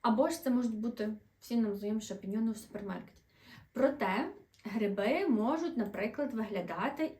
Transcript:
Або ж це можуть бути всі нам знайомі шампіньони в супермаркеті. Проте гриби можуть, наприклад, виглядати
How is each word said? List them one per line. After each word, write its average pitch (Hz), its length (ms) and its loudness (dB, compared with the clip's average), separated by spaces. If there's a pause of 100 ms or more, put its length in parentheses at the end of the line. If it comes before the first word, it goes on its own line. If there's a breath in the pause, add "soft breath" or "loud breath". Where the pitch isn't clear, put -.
Або 233 280 6
ж 330 140 -4
це 269 60 0
можуть 240 260 2
бути 214 420 -4 (220)
всі - 160 -6
нам 214 200 2
знайомі 208 260 -2
шампіньони 208 500 -2
в 214 60 -4
супермаркеті. - 640 -10 (500 loud breath)
Проте 262 640 2 (300)
гриби 214 640 0
можуть, 277 500 2
наприклад, 214 560 -2
виглядати 208 880 -2